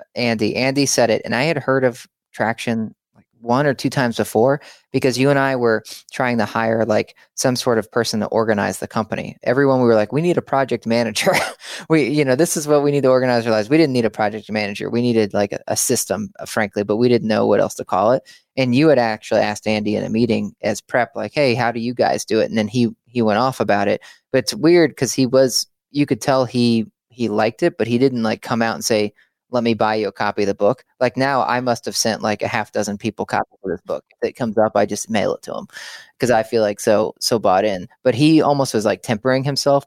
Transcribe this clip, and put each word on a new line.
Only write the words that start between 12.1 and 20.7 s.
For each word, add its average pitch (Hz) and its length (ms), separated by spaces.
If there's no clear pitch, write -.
know, 131 120
this 165 200
is 147 140
what 147 140
we 143 80
need 143 120
to 131 60
organize 127 360
our 117 60
lives. 107 180
We 143 60
didn't 156 160
need 123 140
a 107 40
project 107 400
manager. 101 400
We 117 120
needed, 113 320
like, 104 180
a, - 160
a - 80
system, 123 640
uh, - 60
frankly, 104 380
but 104 120
we 120 140
didn't 113 180
know 107 180
what 107 140
else 101 160
to - 80
call 104 300
it. 135 100
And 127 180
you 147 140
had 143 100
actually 110 440
asked 104 260
Andy 107 300
in 95 80
a 95 40
meeting 107 520
as 107 180